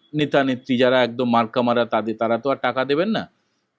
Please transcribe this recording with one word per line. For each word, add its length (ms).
নেতা 300
নেত্রী 340
যারা 240
একদম 280
মার্কা 320
মারা, 220
তাদের, 320
তারা 220
তো 120
আর 60
টাকা 280
দেবেন 240
না। 220